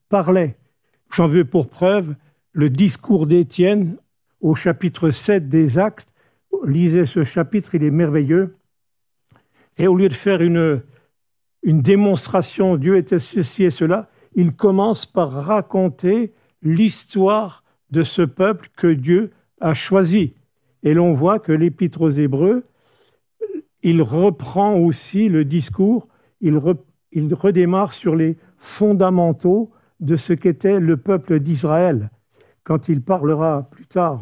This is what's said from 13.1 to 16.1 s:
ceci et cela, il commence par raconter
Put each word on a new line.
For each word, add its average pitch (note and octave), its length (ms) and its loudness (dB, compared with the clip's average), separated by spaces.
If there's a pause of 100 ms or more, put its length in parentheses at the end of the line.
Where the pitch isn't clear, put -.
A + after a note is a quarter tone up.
ceci E3 440 -4
et F3+ 60 2
cela, E3+ 400 -2 (260)
il F3 180 2
commence G3 520 0
par D#3+ 260 -4
raconter F#3 1000 -2 (280)